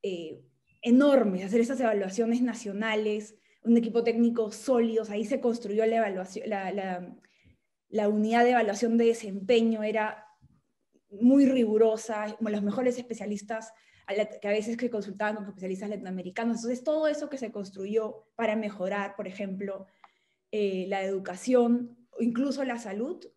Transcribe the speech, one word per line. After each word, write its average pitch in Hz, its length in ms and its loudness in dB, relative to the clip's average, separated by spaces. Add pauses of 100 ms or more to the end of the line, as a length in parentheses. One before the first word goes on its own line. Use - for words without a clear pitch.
eh, 170 400 -8 (400)
enormes, 240 640 6
hacer 220 160 2
esas 262 200 0
evaluaciones 226 640 0
nacionales, 214 920 -4 (280)
un 233 120 6
equipo 233 280 2
técnico 233 480 2
sólido, 233 500 0
o - 20 -6
sea, 208 120 -8
ahí 220 80 -2
se 254 160 -2
construyó 220 460 0
la 226 100 0
evaluación, 202 520 -4
la, 196 240 -4
la, 185 440 -6 (720)
la 208 200 0
unidad 220 360 4
de 247 60 6
evaluación 226 460 2
de 233 100 6
desempeño, 220 760 2
era 214 440 -4 (840)
muy 254 380 6
rigurosa, 220 920 2
como 220 140 -4
los 208 120 -2
mejores 247 360 0
especialistas 220 760 -8 (340)
a 202 80 -6
la, 208 120 0
que - 200 -10
a 202 60 2
veces 220 240 -2
que 240 140 -2
consultaban 214 460 -4
con 202 100 -10
especialistas 190 420 -8
latinoamericanos. 185 680 -4
Entonces, 240 260 -6
todo 311 240 0
eso 294 200 -4
que 269 100 -8
se 226 120 -8
construyó 208 840 -6
para 214 180 0
mejorar, 202 640 -4
por 202 100 -8
ejemplo, 196 600 -8 (680)
eh, 196 360 0
la 196 140 -2
educación, 233 960 2 (140)
o - 120 -6
incluso 254 420 0
la 240 140 -4
salud 220 460 -6 (120)